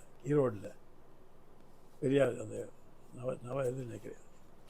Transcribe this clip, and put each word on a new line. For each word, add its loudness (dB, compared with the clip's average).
ஈரோடுல 4
பெரியார் 8
அந்த -4
நவ-, -2
நவ 0
எது 2
நினைக்கிறேன், -6